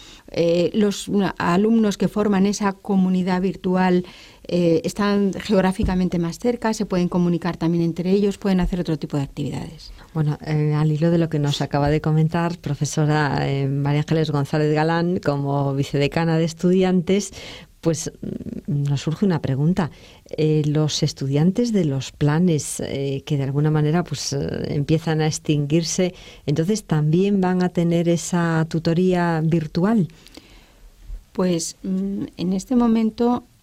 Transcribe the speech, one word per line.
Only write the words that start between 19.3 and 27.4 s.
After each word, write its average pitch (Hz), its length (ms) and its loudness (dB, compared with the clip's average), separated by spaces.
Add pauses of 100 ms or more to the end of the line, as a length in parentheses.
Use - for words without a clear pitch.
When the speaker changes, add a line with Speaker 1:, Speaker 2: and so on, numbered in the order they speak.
Speaker 2:
pregunta. 147 500 0 (460)
Eh, 156 280 2
los 151 380 0
estudiantes 165 680 0
de 185 120 2
los 135 260 -4
planes, 151 680 0
eh, 139 460 -4
que 147 120 -2
de 139 60 0
alguna 143 280 0
manera, 151 320 2
pues, - 300 -6
eh, - 400 -4
empiezan 156 480 0
a 156 60 2
extinguirse, 160 840 0 (320)
entonces, 170 400 0
¿también 175 560 2